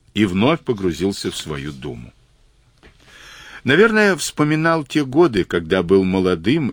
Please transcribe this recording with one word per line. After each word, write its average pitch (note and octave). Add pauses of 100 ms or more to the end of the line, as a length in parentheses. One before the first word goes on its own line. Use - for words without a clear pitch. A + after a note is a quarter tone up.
(140)
и G#2
вновь G#2
погрузился F#2+
в -
свою D2
думу. B1 (1500)
Наверное, G#3
вспоминал D#3
те D3+
годы, C3
когда F2
был F#2+
молодым F#2